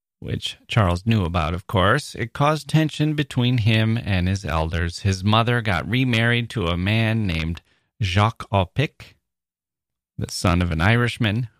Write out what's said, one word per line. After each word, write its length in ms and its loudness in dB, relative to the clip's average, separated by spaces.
which 460 -8
Charles 400 2
knew 180 2
about, 300 -2
of 120 -10
course. 480 2
It 180 -8
caused 360 -2
tension 460 0
between 440 0
him 380 2
and 300 0
his 180 -2
elders. 560 -2
His 220 0
mother 380 2
got 280 -2
remarried 640 0
to 160 -2
a 100 0
man 500 0
named 360 -4
Jacques 480 0
Aupic, 640 -2
the 120 -6
son 300 2
of 100 0
an 100 -2
Irishman 680 0